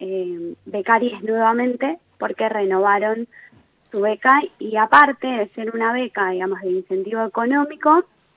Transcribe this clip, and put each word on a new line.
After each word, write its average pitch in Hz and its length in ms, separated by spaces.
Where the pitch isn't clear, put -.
eh, 180 540
becarios 214 580
nuevamente 240 760
porque - 300
renovaron 202 760
su 202 100
beca 220 400
y 214 180
aparte 262 500
de 226 240
ser 226 240
una 226 180
beca, 214 380
digamos, 185 320
de 190 80
incentivo 190 560
económico, 285 800